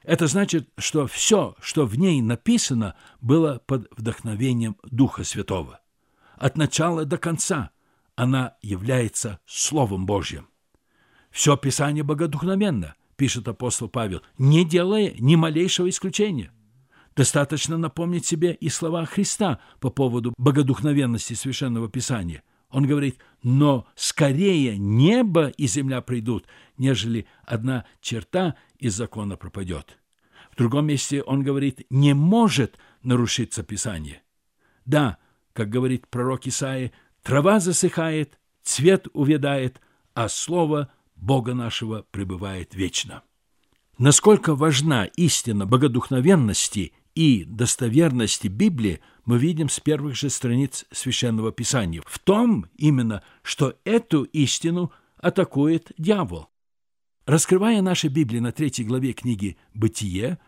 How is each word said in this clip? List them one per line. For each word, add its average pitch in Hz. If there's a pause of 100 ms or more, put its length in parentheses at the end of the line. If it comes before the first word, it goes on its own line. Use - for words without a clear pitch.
Это 165
значит, 165
что 147
все, 160
что -
в 107
ней 165
написано, 117 (260)
было 143
под 131 (100)
вдохновением 113
Духа 123
Святого. 92 (560)
От -
начала 160
до 151
конца 156 (440)
она 127
является 107
Словом 101
Божьим. 92 (840)
"Все -
Писание 143
богодухновенно", 156 (200)
пишет 123
апостол 117
Павел, 101 (160)
не 151
делая 185
ни 135
малейшего 170
исключения. 190 (640)
Достаточно 147
напомнить 165
себе 170
и -
слова 165
Христа 190 (200)
по 131
поводу 123
богодухновенности 131
Священного 120
Писания. 101 (260)
Он 135
говорит: 139 (220)
"Но 135
скорее 143
небо 160
и 143
земля 131
придут, 117 (320)
нежели 117 (200)
одна 120 (160)
черта 160 (240)
из 110
закона 104
пропадет". 87 (540)
В -
другом 139
месте 143
он 139
говорит: 139
"Не 143
может 156 (240)
нарушиться 120
Писание". 80 (640)
Да, 131 (360)
как 110
говорит 127
пророк 127
Исаия: 131 (320)
"Трава 170
засыхает, 165 (240)
цвет 185
увядает, 139 (340)
а 117
слово 151 (260)
Бога 123
нашего 113
пребывает 95
вечно". - (760)
Насколько 160
важна 143
истина 110
богодухновенности 123 (240)
и 135
достоверности 120
Библии, 110 (240)
мы 120
видим 151
с -
первых 147
же 143
страниц 127
Священного 113
Писания. 98
В -
том 202 (100)
именно, 127 (180)
что -
эту 196
истину 165 (240)
атакует 165
дьявол. 156 (760)
Раскрывая 185
наши 180
Библии 131
на 117
третьей 135
главе 127
книги 104 (160)
"Бытие", 107